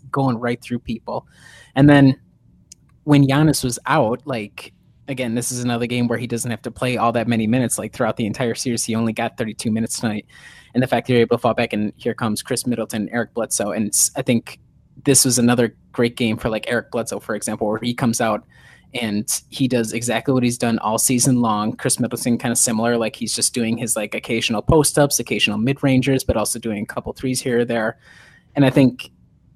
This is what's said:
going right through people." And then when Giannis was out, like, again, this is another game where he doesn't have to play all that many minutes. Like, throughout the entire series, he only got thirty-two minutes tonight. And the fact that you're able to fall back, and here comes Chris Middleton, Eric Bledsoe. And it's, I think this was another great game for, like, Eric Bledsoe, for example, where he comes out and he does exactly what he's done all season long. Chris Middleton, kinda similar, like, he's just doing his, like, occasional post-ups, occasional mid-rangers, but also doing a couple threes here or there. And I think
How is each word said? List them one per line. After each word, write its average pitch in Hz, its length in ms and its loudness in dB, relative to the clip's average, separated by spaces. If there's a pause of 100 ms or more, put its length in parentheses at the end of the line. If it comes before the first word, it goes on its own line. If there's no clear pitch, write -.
(120)
going 135 280 0
right 120 220 -4
through 120 180 -6
people." 113 480 -8 (480)
And 139 120 8
then 139 320 8 (840)
when 143 220 6
Giannis 143 380 2
was 123 220 -4
out, 127 400 2
like, 113 480 -10 (340)
again, 127 280 -4
this 120 160 -4
is 123 120 -6
another 123 220 -2
game 120 220 0
where 117 100 -2
he 123 80 -8
doesn't 117 240 -6
have 113 140 -8
to 120 80 -8
play 127 260 -4
all 117 140 2
that 117 160 0
many 113 180 2
minutes. 117 320 0
Like, 107 160 -8
throughout 110 240 -2
the 120 80 -2
entire 113 300 -2
series, 117 280 -4
he 113 120 -4
only 113 180 0
got 117 240 -4
thirty-two 110 340 -4
minutes 110 280 -2
tonight. 107 260 -4 (480)
And 123 80 2
the 127 60 0
fact 117 180 0
that 131 80 0
you're 120 80 6
able 117 160 2
to - 40 -14
fall 113 120 2
back, 117 200 -2
and 107 220 -2
here 117 200 -4
comes 110 260 -2
Chris - 240 -4
Middleton, 110 440 -4
Eric 117 260 -4
Bledsoe. 107 360 -4
And 101 140 -2
it's, - 300 0
I 135 80 -4
think - 360 -2 (460)
this 135 200 6
was 123 120 2
another 120 380 2 (160)
great 120 260 0
game 110 200 0
for, 120 120 -4
like, 110 180 -4
Eric 120 220 -2
Bledsoe, 113 300 -6
for 107 160 -6
example, 110 320 -4
where 110 120 -2
he 120 140 -2
comes 117 260 0
out 110 240 -2 (520)
and 107 540 -4
he 135 180 0
does 117 240 0
exactly 117 440 -2
what 123 80 2
he's 120 160 -2
done 117 180 0
all 110 220 -2
season 123 420 2
long. 110 340 0
Chris - 240 -2
Middleton, 117 380 -2
kinda 117 180 -2
similar, 117 400 0
like, 110 200 -2
he's - 200 -6
just 110 160 -2
doing 117 240 -2
his, 113 200 -4
like, 104 180 -4
occasional 113 480 -2
post-ups, 147 580 2
occasional 110 380 -2
mid-rangers, 131 680 2
but - 140 0
also 107 220 -2
doing 104 240 -4
a - 20 -4
couple - 260 -8
threes 127 300 -4
here 120 200 0
or 120 40 0
there. 113 320 -2 (580)
And 143 80 4
I 135 60 6
think 131 400 4 (460)